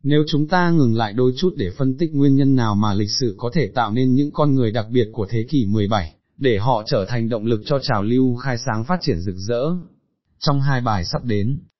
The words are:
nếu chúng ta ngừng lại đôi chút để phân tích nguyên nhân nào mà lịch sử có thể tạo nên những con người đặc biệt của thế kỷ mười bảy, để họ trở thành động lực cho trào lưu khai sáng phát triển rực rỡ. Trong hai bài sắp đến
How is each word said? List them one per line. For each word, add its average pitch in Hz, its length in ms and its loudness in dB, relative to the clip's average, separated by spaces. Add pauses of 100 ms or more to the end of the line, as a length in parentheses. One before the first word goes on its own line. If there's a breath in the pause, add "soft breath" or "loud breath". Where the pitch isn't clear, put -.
nếu 147 240 4
chúng 151 200 0
ta 175 240 2
ngừng 131 240 4
lại 110 180 -2
đôi 127 240 2
chút 185 200 0
để 98 200 -2
phân 131 200 0
tích 160 160 -4
nguyên 139 220 4
nhân 139 200 4
nào 113 200 2
mà 104 180 2
lịch 104 180 -2
sử 113 260 -4
có 120 160 -6
thể 135 220 0
tạo 113 160 0
nên 127 220 2
những 143 180 2
con 147 240 2
người 120 160 2
đặc 110 200 -4
biệt 120 200 2
của 113 180 -4
thế 113 200 -2
kỷ 135 160 2
mười 101 220 0
bảy, 95 280 -2 (220)
để 123 220 2
họ 110 260 0
trở 107 240 0
thành 113 200 -2
động 110 160 -4
lực 113 200 0
cho 143 140 0
trào 107 240 -2
lưu 123 320 2
khai 120 220 -4
sáng 117 260 -4
phát 170 180 -2
triển 95 200 -2
rực 95 140 -6
rỡ. 113 280 -4 (760)
Trong 139 220 0
hai 135 200 2
bài 107 240 0
sắp - 200 -6
đến 117 340 0 (200)